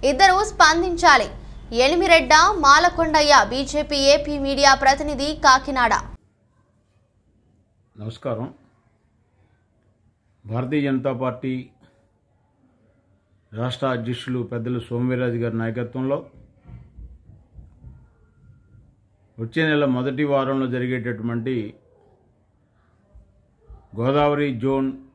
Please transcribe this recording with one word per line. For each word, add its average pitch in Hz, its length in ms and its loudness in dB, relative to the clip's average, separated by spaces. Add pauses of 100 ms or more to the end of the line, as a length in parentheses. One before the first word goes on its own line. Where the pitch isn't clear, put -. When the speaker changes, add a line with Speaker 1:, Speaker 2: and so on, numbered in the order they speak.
(120)
Speaker 1:
ఇద్దరూ 370 260 6 (140)
స్పందించాలి. 330 760 4 (520)
ఎనిమిరెడ్డ, 320 500 4 (300)
మాలకొండయ్య, 311 720 4 (160)
బీజేపీ 285 480 -4 (120)
ఏపీ 294 240 2 (100)
మీడియా 277 280 4 (100)
ప్రతినిధి, 277 460 0 (160)
కాకినాడ. 262 480 2 (2000)
Speaker 2:
నమస్కారం. 110 500 -8 (2000)
భారతీయ 123 420 -4
జనతా 135 260 -2 (100)
పార్టీ 127 300 -6 (2000)
రాష్ట్ర 123 340 -6 (100)
అధ్యక్షులు 120 540 -6
పెద్దలు 120 380 -6
సోమవీర్రాజు 123 560 -2
గారి 113 180 -4
నాయకత్వంలో 123 560 -4 (3250)
వచ్చే 117 320 -4
నెల 147 260 2
మొదటి 131 360 -2
వారంలో 135 420 0
జరిగేటటువంటి 120 840 -4 (2500)
గోదావరి 147 500 0 (160)
జోన్ 135 260 -2 (220)